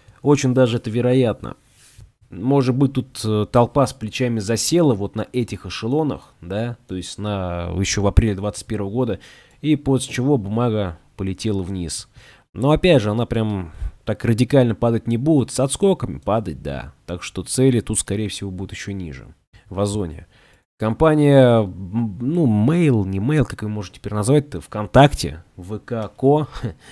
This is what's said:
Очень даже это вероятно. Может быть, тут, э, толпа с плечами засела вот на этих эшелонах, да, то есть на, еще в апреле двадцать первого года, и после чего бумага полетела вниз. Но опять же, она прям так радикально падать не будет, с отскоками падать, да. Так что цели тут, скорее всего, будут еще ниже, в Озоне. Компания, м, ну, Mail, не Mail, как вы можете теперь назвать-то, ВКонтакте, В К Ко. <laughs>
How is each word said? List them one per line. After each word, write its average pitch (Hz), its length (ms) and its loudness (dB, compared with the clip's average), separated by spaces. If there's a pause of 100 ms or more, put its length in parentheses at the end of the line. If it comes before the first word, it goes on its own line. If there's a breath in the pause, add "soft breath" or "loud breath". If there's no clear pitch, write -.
(220 soft breath)
Очень 139 320 2
даже 123 220 4
это 110 140 -6
вероятно. 120 640 0 (760 soft breath)
Может 127 460 0
быть, 139 160 2
тут, - 320 -6
э, 107 260 0
толпа 120 380 2
с - 40 -8
плечами 117 460 -4
засела 117 560 2
вот 98 220 -6
на 107 160 -6
этих 117 340 -6
эшелонах, 127 760 -6
да, 107 360 -6 (100)
то 92 80 -10
есть - 240 -10
на, 90 580 -6
еще 98 260 -2
в 101 40 2
апреле 101 300 2
двадцать 101 280 -8
первого 101 260 -8
года, 113 280 -4 (420 loud breath)
и 151 140 0
после 135 380 -2
чего 131 260 0
бумага 104 640 -2 (160)
полетела 95 480 -4
вниз. 87 440 -8 (460 soft breath)
Но 131 160 0
опять 151 320 6
же, 104 80 -2
она 113 160 0
прям 104 460 -4 (320 loud breath)
так 110 200 -4
радикально 117 500 4
падать 117 320 0
не 117 120 0
будет, 139 340 2
с - 80 -4
отскоками 135 580 0
падать, 98 440 -2
да. 69 320 -8 (120)
Так 87 160 -10
что - 220 -10
цели 127 340 4
тут, 107 220 -2
скорее 101 280 -4
всего, 98 220 -8
будут 92 220 -10
еще - 180 -12
ниже, 78 420 -10 (360 soft breath)
в 92 100 -8
Озоне. 98 480 -4 (540 soft breath)
Компания, 135 800 6
м, 95 600 -4
ну, 156 260 0
Mail, 117 600 4
не 95 120 -4
Mail, 135 260 2
как - 180 -8
вы 107 60 -6
можете 104 320 -8
теперь - 140 -8
назвать-то, 143 480 0
ВКонтакте, 107 800 2 (120)
В 95 220 -10
К 110 380 -8
Ко. 143 320 2 (140)
<laughs> 104 120 -8 (180 loud breath)